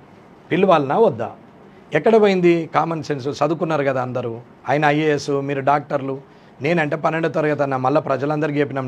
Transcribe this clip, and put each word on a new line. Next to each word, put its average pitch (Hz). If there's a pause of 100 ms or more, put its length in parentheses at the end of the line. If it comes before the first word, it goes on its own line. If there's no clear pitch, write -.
(520)
పిలవాలనా 165
వద్దా? 117 (680)
ఎక్కడ 220
పోయింది 180 (220)
కామన్ 160
సెన్స్? 143 (120)
చదువుకున్నారు 156
కదా 127
అందరూ, 123 (380)
ఆయన 151 (100)
ఐఏఎస్, 147 (200)
మీరు 135
డాక్టర్లు, 143 (460)
నేనంటే 156 (100)
పన్నెండో 160
తరగతి 151
అన్న, 139 (100)
మళ్ళీ 147
ప్రజలందరికీ 147
చెప్పినాం, 131